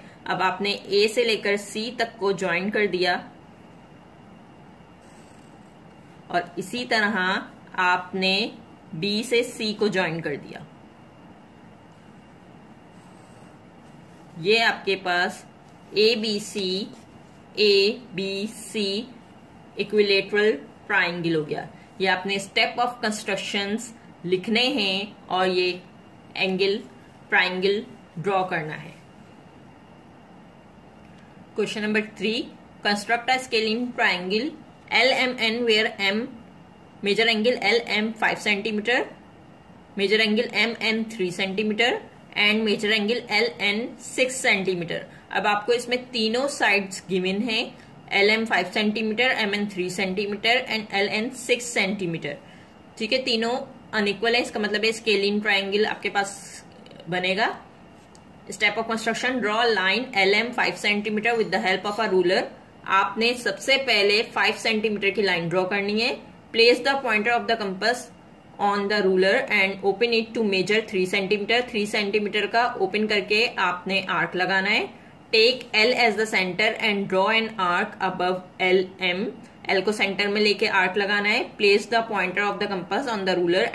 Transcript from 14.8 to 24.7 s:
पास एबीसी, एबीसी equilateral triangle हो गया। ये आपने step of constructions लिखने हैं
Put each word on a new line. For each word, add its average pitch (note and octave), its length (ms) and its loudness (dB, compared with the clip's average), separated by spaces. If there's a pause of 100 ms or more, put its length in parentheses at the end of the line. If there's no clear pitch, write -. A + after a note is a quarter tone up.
पास F3+ 400 0 (520)
एबीसी, G#3 920 0 (720)
एबीसी G3+ 1500 0 (720)
equilateral G#3 720 2 (360)
triangle F3 480 0
हो D3+ 80 0
गया। D3+ 240 -8 (340)
ये F#3+ 60 2
आपने F#3+ 320 0
step A#3 460 0
of A#3+ 180 -4
constructions G#3 880 -4 (340)
लिखने G#3 440 0
हैं G3+ 600 -4